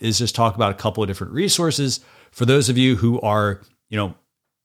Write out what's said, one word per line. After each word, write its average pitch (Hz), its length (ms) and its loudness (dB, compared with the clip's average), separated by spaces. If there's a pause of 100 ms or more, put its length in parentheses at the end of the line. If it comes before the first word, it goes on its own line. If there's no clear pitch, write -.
is 110 180 -2
just 120 160 -2
talk 113 200 2
about 104 180 0
a 98 40 -6
couple 107 260 -4
of 98 60 -2
different 95 240 -8
resources 151 680 0 (300)
for - 140 -2
those 127 240 4
of 123 80 2
you 127 200 4
who 117 240 2
are, 104 420 0 (260)
you 107 80 -8
know, 101 180 -4 (500)